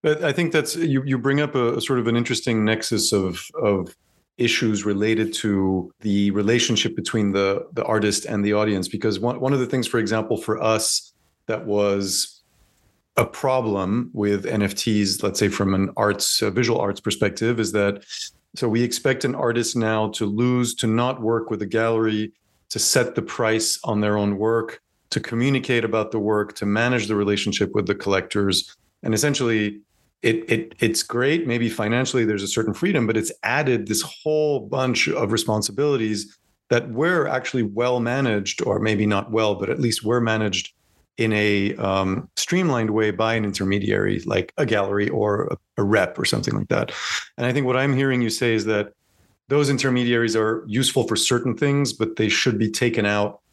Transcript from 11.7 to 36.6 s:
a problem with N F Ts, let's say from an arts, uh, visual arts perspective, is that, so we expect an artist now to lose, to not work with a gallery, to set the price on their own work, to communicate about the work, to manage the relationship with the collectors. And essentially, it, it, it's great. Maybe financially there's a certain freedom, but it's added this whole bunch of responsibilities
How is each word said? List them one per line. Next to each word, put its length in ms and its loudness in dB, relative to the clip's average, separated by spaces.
a 80 2
problem 880 0
with 320 0
N 180 0
F 100 0
Ts, 480 0
let's 160 -2
say 120 2
from 240 0
an 240 0
arts, 440 0
uh, 80 0
visual 300 0
arts 200 -2
perspective, 600 0
is 140 -2
that, 300 0
so 120 -2
we 160 2
expect 420 -2
an 100 -2
artist 400 0
now 340 2
to 160 -4
lose, 500 0
to 120 -2
not 340 0
work 300 0
with 100 -4
a 40 -2
gallery, 680 0
to 100 -6
set 360 2
the 60 0
price 600 0
on 180 0
their 160 2
own 200 0
work, 440 -2
to 100 -2
communicate 640 0
about 280 0
the 80 -2
work, 360 0
to 100 -6
manage 420 2
the 80 0
relationship 600 0
with 100 0
the 100 0
collectors. 800 -2
And 100 0
essentially, 680 0
it, 280 0
it, 300 0
it's 240 0
great. 440 0
Maybe 200 0
financially 560 0
there's 200 0
a 40 -4
certain 260 0
freedom, 340 0
but 100 0
it's 140 -2
added 440 0
this 160 -2
whole 580 -2
bunch 460 0
of 240 0
responsibilities 1040 -2